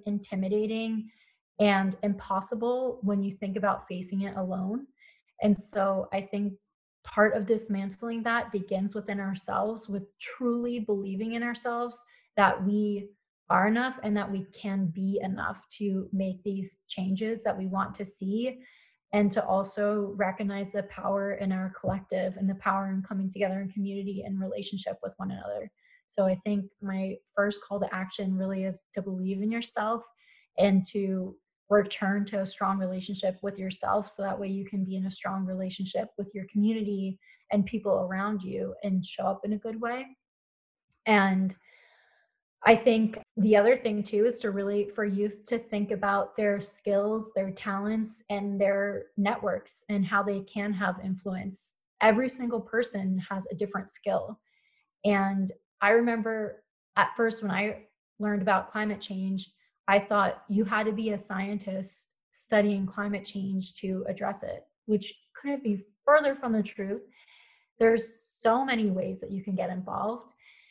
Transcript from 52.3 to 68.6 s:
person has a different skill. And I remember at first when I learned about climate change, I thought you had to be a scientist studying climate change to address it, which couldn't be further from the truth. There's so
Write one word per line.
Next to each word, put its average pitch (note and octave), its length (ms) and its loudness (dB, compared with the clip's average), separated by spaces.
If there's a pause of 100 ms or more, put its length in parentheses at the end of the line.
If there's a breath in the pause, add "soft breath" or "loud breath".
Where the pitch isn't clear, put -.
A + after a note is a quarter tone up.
person G3 580 0 (120)
has F#3+ 200 -6
a - 40 -8
different G3 340 -4
skill. F#3+ 500 -4 (680)
And G3 440 2 (300)
I G3+ 100 6
remember A3+ 760 2 (320)
at - 200 2
first A3+ 260 0
when G3+ 80 -2
I G#3 340 -2 (340)
learned G#3 240 0
about F#3+ 280 2
climate G#3+ 300 -2
change, F#3+ 500 -4 (380)
I G3+ 100 8
thought G3 500 2
you G#3 160 4
had G#3+ 220 0
to A3 60 2
be A3 180 -2
a G3 80 -2
scientist F#3+ 920 -6 (200)
studying G#3 560 2
climate G3+ 380 -4
change F#3+ 500 -4
to F#3+ 340 -4
address G3+ 360 -4
it, - 180 -8 (240)
which G#3 260 2 (220)
couldn't C#4 300 -4
be G3+ 200 0 (200)
further C#4+ 320 6
from B3 160 -4
the A3 100 4
truth. G3 400 -6 (800 soft breath)
There's A3+ 360 4
so A#3+ 480 2